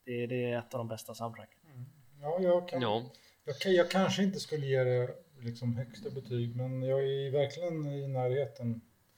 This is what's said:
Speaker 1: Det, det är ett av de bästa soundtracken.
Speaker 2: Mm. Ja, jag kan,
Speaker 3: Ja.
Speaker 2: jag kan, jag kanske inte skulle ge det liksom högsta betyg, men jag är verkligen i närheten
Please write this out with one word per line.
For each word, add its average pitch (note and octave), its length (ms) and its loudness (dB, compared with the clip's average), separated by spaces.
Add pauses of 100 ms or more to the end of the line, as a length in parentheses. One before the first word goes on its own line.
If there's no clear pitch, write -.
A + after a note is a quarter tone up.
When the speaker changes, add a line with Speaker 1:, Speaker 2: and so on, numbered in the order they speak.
Speaker 1:
Det, A#2+ 220 -2
det B2 240 -2
är A#2+ 80 0
ett - 140 -10
av C3 40 -4
de A#2 100 -4
bästa A2+ 260 -10
soundtracken. A2+ 460 -10 (140)
Speaker 2:
Mm. B2 120 -12 (360)
Ja, D#3 200 0
jag F3 280 4
kan, C3 120 0
Speaker 3:
Ja. A#2+ 300 2 (340)
Speaker 2:
jag C#3 140 -6
kan, F#3+ 140 4
jag F3 180 6
kanske F#3+ 320 4
inte G3 160 2
skulle D3 260 -4
ge C3 180 4
det B2 260 2 (320)
liksom A#2 340 -2
högsta - 340 -6
betyg, A#2+ 460 -4
men C3 280 -2
jag C3+ 160 2
är C#3 320 0
verkligen D3+ 540 0
i C#3+ 220 -4
närheten B2+ 720 0 (360)